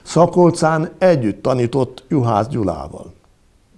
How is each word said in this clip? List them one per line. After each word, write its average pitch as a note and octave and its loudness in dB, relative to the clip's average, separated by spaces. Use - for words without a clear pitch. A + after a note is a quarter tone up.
Szakolcán E3 2
együtt C3 0
tanított B2+ -2
Juhász A#2 0
Gyulával. F2 -8